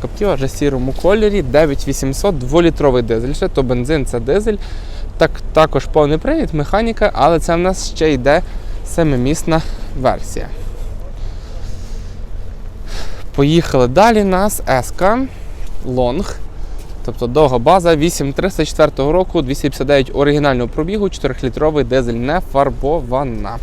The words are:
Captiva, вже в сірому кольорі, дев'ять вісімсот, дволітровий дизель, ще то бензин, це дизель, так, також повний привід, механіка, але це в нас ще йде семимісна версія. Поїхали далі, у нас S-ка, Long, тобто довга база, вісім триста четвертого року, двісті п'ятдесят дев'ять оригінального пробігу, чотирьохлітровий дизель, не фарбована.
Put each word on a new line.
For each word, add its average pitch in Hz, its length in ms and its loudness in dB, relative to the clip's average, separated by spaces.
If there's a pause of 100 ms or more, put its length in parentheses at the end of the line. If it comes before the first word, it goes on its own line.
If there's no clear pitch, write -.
Captiva, 190 320 -2
вже 135 120 0
в 131 40 -2
сірому 131 520 0
кольорі, 208 400 4
дев'ять 139 460 2
вісімсот, 135 500 0
дволітровий 139 640 2
дизель, 117 300 -2
ще 185 160 -2
то 143 140 0
бензин, 123 440 0
це 120 140 -2
дизель, 196 360 0 (600)
так, 165 120 2 (220)
також 156 320 2
повний 151 340 2
привід, 269 360 -2
механіка, 214 600 0
але 156 260 4
це 170 140 0
в 170 40 2
нас 180 360 -2
ще 160 180 2
йде 139 300 4 (440)
семимісна 160 760 0 (380)
версія. - 480 -2 (2750)
Поїхали 139 540 4
далі, 208 340 6
у - 20 2
нас 190 420 0
S-ка, 185 600 0 (600)
Long, 127 480 -2 (680)
тобто 120 220 -4
довга 127 320 4
база, 170 380 4
вісім 147 360 0
триста 165 320 -2
четвертого 147 480 2
року, 180 300 2
двісті 135 200 -2
п'ятдесят 151 240 -2
дев'ять 139 280 4
оригінального 143 540 2
пробігу, 190 420 -2
чотирьохлітровий 139 760 -2
дизель, 120 300 0
не 139 260 -2
фарбована. 127 1200 -2